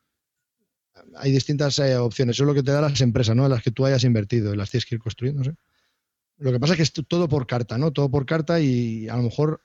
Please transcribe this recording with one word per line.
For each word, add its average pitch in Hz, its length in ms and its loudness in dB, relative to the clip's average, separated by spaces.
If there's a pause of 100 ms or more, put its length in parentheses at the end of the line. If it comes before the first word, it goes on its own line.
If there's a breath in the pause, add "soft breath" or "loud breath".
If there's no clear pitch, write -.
(1160)
Hay 135 160 0
distintas, 139 480 0
eh, 135 160 2
opciones. 120 400 0
Eso 127 80 2
es - 20 4
lo 135 80 2
que 139 80 2
te 131 100 0
dan 147 80 2
las 147 220 0
empresas, 113 340 2
¿no? 131 80 4
En 139 60 4
las 120 120 0
que - 80 -10
tú 135 140 -2
hayas 135 200 2
invertido 110 500 0
y - 20 -2
las 98 140 -6
tienes 120 160 -4
que - 80 -6
ir 113 80 -6
construyendo, 131 380 -6
no 131 100 -4
sé. 165 60 -10 (800)
Lo 139 140 -4
que 123 80 0
pasa 147 140 2
es 180 60 2
que 165 40 0
es 143 100 0
t-, - 120 -8
todo 175 240 0
por 135 180 0
carta, 117 320 -4
¿no? 151 140 0
Todo 143 180 -2
por 135 160 0
carta 160 320 0
y 120 500 0
a 117 80 -6
lo 123 60 0
mejor 147 420 -2